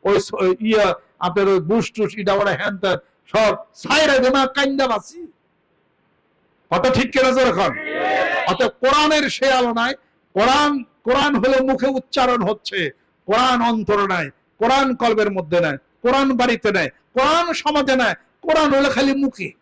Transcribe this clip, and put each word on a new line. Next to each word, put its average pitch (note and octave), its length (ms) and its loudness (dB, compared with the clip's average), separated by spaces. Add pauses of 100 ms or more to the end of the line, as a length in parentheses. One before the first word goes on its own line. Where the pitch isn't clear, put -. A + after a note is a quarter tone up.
ওই G3+ 160 2
স-, - 140 -10
ওই F#3 260 0
ইয়া, G#3+ 340 2 (260)
আপনার F#3+ 280 0
ওই F#3+ 120 2
বুশ F#3 320 -2
টুশ, G#3+ 260 -4
ইডা G3+ 140 -2
ওডা G3+ 200 0
হ্যান G3 260 -6
ত্যান, F3+ 180 -2 (300)
সব G#3+ 280 2 (200)
ছাইরা C#4+ 440 2
দে B3+ 120 2
না, C4+ 160 2
কাইন্দা C#4 400 -2
বাঁচি। C#4 400 -6 (1400)
কথা F3+ 200 0
ঠিক - 220 -2
কিনা C4 180 2
জোরে B3+ 220 2
কন? G3 260 -2 (720)
অতএব G#3+ 220 0 (100)
কোরআনের D4 500 2
সেই C4+ 220 0
আলো B3 200 2
নাই। A#3 220 -2 (400)
কোরআন, C4+ 500 2 (200)
কোরআন C#4 320 0
হলো C4 280 2
মুখে C4 220 0
উচ্চারণ B3+ 560 0
হচ্ছে, G3 480 -4 (360)
কোরআন A#3+ 360 2
অন্তরে G#3 440 0
নাই, E3+ 240 -4 (280)
কোরআন C4 360 2
কলবের A3 360 0
মধ্যে F3 300 -2
নাই, D3+ 160 -2 (260)
কোরআন C4+ 340 2
বাড়িতে A3+ 360 0
নাই, E3+ 160 0 (260)
কোরআন D#4+ 380 2
সমাজে D4 440 0
নাই, A3+ 180 0 (280)
কোরআন D#4 320 2
হলো C#4 160 2
খালি C4+ 240 0
মুখে। C4 360 -4 (120)